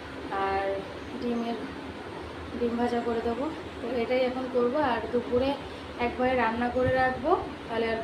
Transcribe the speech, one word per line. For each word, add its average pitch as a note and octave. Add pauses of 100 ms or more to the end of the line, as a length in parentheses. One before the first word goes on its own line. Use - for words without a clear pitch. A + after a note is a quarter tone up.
(300)
আর G3 (420)
ডিমের, A#3 (1040)
ডিম A#3
ভাজা A#3+
করে A#3
দেবো। A#3+ (320)
তো B3
এটাই A#3+
এখন B3+
করবো। B3
আর B3 (120)
দুপুরে B3 (460)
একবারে B3+
রান্না A#3
করে B3+
রাখবো, B3+ (320)
তাহলে A3+
আর A3+